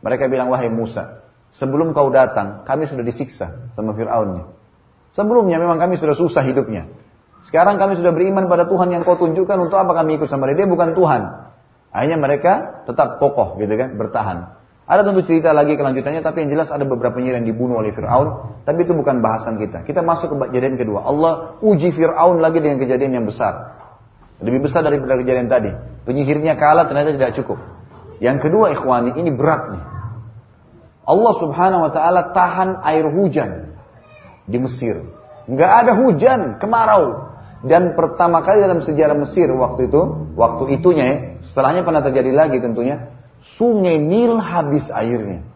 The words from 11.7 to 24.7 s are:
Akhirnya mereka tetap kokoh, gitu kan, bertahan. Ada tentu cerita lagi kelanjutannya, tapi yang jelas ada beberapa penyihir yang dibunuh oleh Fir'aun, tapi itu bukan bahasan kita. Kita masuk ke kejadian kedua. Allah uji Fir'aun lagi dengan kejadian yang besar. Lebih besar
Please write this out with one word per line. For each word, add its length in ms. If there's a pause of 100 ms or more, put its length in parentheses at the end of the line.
Akhirnya 260
mereka 720
tetap 320
kokoh, 400
gitu 160
kan, 240
bertahan. 580 (340)
Ada 160
tentu 160
cerita 320
lagi 240
kelanjutannya, 400
tapi 240
yang 160
jelas 80
ada 160
beberapa 320
penyihir 240
yang 80
dibunuh 320
oleh 160
Fir'aun, 720
tapi 160
itu 80
bukan 320
bahasan 320
kita. 320
Kita 160
masuk 320
ke 160
kejadian 240
kedua. 320
Allah 560
uji 320
Fir'aun 480
lagi 160
dengan 240
kejadian 400
yang 80
besar. 480 (640)
Lebih 240
besar 160